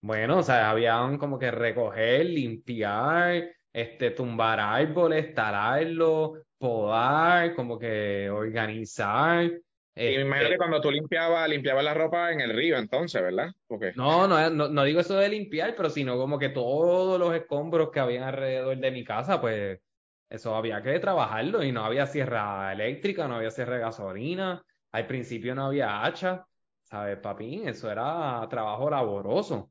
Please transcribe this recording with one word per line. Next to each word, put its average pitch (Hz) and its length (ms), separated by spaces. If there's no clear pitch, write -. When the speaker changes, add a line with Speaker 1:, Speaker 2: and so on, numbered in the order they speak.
Speaker 1:
Bueno, 110 360
o 175 40
sea, 120 280
había 117 320
un 135 160
como 143 200
que 123 120
recoger, 117 760
limpiar, 139 1200
este, 117 400
tumbar 113 480
árboles, 156 720
talarlos, 156 1040
podar, 135 1000
como 120 220
que 104 520
organizar, 110 1200
Speaker 2:
Y - 20
me 135 200
imagino 139 240
Speaker 1:
este - 80
Speaker 2:
que 180 60
cuando 165 220
tú 151 100
limpiabas, 160 580
limpiabas 139 360
la 151 100
ropa 165 380
en 156 80
el 117 140
río, 143 240
entonces, 127 420
¿verdad? 95 300
Porque 104 300
Speaker 1:
No, 156 320
no, 160 200
no, 151 200
no 143 160
digo 151 160
eso 175 160
de 196 120
limpiar, 208 480
pero 165 140
sino 127 260
como 139 220
que 139 120
todos 170 680
los 170 160
escombros 160 560
que 147 100
habían 123 220
alrededor 131 560
de 131 120
mi 127 140
casa, 151 360
pues, 104 400
eso 110 280
había 110 260
que 135 160
trabajarlo 160 640
y 139 100
no 113 120
había 127 220
sierra 107 680
eléctrica, 143 560
no 123 80
había 113 140
sierra 123 240
de 123 80
gasolina, 123 800
al 117 140
principio 123 480
no 135 120
había 117 380
hacha, 185 400
¿sabes, 101 360
papín? 110 500
Eso 113 220
era 127 600
trabajo 113 400
laboroso. 120 800